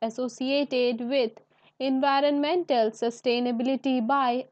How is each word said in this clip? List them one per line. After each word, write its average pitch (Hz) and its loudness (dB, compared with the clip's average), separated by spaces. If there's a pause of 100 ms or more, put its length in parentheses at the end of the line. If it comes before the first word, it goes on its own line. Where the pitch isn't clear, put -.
associated 247 -2
with 247 -2 (460)
environmental 277 2
sustainability 247 -2
by 254 0